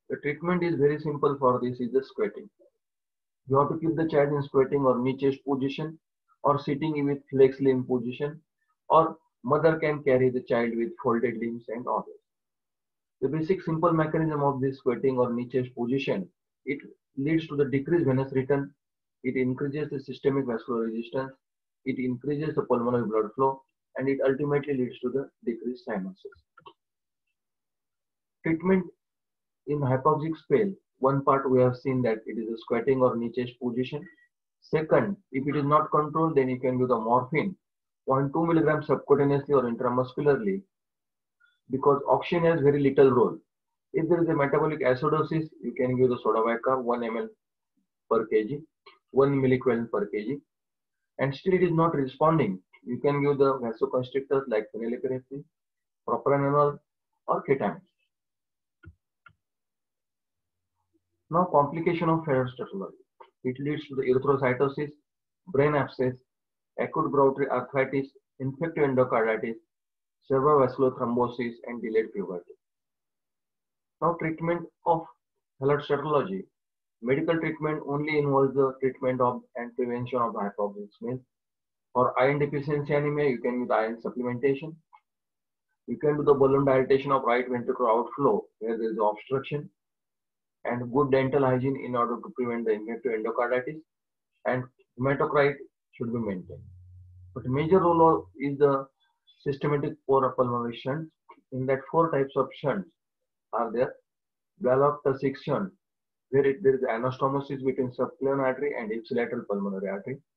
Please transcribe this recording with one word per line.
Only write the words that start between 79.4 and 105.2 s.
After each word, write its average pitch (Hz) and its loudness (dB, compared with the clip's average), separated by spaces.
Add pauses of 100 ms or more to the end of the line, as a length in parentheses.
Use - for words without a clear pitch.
and 120 -10
prevention 123 -4
of 117 0
hypoxic 104 -6
smear. 120 -8 (720)
For 123 2
iron 139 4
deficiency 147 -2
anemia, 147 0
you 120 -2
can 123 -2
use 113 -6
iron 113 0
supplementation. 127 -2 (1120)
You 120 -6
can 147 2
do 147 -2
the 147 6
balloon 135 4
dilatation 135 4
of 131 2
right 120 2
ventricular 123 -2
outflow 117 2 (160)
where 113 -4
there 110 -2
is 110 -6
obstruction, 135 -4 (960)
and 120 -6
good 135 2
dental 135 2
hygiene 127 0
in 123 -6
order 117 0
to 101 -14
prevent 117 -4
the 110 2
infective 113 -6
endocarditis, 123 -2 (640)
and 123 -2 (360)
hematocrit 143 2 (380)
should 120 -6
be 120 -2
maintained. 101 -8 (720)
But 117 -12
major 156 2
role 165 6
of, - -4 (140)
is 139 -4
the 139 4 (580)
systematic 143 -2 (120)
poor 131 4
pulmonary 120 -2
shunt. 151 -6 (440)
In 131 -6
that, 135 0 (100)
four 165 2
types 139 -2
of 131 0 (100)
shunts 110 -4 (640)
are 113 -2
there. 123 -2 (680)
Valve 139 2 (460)